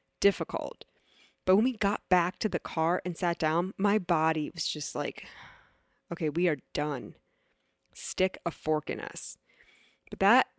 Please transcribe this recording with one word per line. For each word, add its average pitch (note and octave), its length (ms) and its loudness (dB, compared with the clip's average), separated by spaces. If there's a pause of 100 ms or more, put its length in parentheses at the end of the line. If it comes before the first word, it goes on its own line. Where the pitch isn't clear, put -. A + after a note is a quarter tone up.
(200)
difficult. - 680 0 (600)
But F#3 100 6
when A3 100 4
we C4 120 0
got G#3 320 -2
back F3+ 300 2
to G#3+ 100 -2
the E3 100 -2
car E3 440 0
and F3 140 -4
sat E3+ 200 0
down, E3 400 0
my G3+ 220 2
body D#3+ 540 0
was - 140 -6
just - 280 -6
like, - 300 -6 (840)
"Okay, E3 180 -2
we E3+ 180 2
are D3 120 0 (140)
done. D3 420 -4 (800)
Stick - 520 -2
a E3 60 -4
fork D#3 380 -2
in - 100 -4
us." - 380 -10 (720)
But - 100 -8
that A3 280 6 (100)